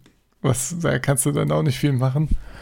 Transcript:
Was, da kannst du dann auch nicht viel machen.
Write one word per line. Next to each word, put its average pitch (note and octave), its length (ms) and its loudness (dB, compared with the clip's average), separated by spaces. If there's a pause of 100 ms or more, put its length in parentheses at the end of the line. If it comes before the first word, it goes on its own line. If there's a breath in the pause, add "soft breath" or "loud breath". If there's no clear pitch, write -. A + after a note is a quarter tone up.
(420)
Was, C#3 360 0
da C#3+ 200 0
kannst C#3 280 0
du D3 60 2
dann D3 200 0
auch D#3 100 2
nicht D3 160 0
viel D3 140 2
machen. C3 360 0 (340 loud breath)